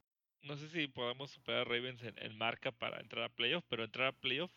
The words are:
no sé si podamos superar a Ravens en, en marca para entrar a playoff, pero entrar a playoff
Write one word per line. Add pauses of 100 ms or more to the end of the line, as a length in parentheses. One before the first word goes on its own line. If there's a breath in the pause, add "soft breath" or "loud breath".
(440)
no
sé
si
podamos
superar
a
Ravens
en,
en
marca
para
entrar
a
playoff,
pero
entrar
a
playoff